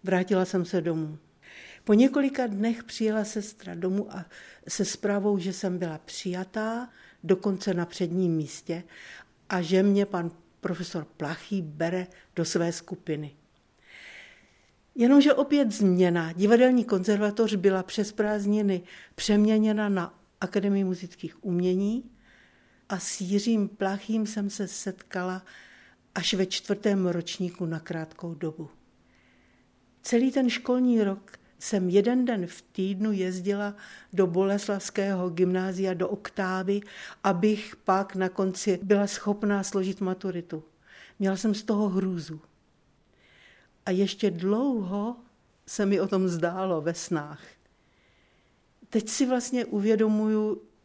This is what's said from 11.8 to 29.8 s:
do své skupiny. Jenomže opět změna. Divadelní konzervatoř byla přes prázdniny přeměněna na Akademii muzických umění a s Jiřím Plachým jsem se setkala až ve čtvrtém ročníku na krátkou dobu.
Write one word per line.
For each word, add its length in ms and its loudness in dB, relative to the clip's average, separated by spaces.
do 100 0
své 260 0
skupiny. 640 -8
Jenomže 380 8
opět 380 4
změna. 600 4
Divadelní 520 6
konzervatoř 720 0
byla 280 4
přes 280 -4
prázdniny 680 0
přeměněna 720 4
na 300 -2
Akademii 420 0
muzických 600 -6
umění 680 0
a 100 -4
s 220 -6
Jiřím 460 0
Plachým 600 -2
jsem 220 -4
se 180 -6
setkala 800 -8
až 180 -2
ve 120 2
čtvrtém 640 0
ročníku 580 -4
na 140 -4
krátkou 540 -10
dobu. 360 -8